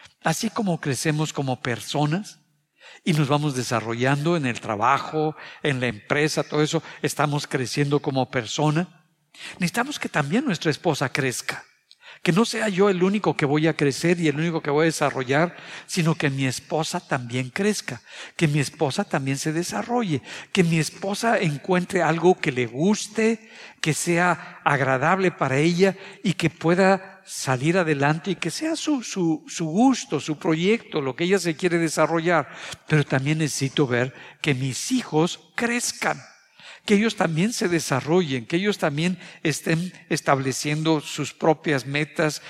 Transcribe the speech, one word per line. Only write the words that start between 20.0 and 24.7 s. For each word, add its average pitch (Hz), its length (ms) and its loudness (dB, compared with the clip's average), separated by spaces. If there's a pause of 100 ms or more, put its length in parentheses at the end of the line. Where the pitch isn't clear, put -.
que 185 120 4
mi 165 160 4
esposa 202 580 0
encuentre 180 640 0
algo 160 320 4
que - 160 -4
le 123 160 0
guste, 208 840 0 (320)
que 156 140 2
sea 175 680 0
agradable 143 680 2